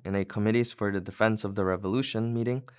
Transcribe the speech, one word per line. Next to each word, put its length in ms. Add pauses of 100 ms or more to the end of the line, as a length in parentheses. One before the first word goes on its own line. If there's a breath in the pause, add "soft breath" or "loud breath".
in 120
a 100
Committees 460
for 200
the 80
Defense 440
of 100
the 100
Revolution 680
meeting, 300 (160 soft breath)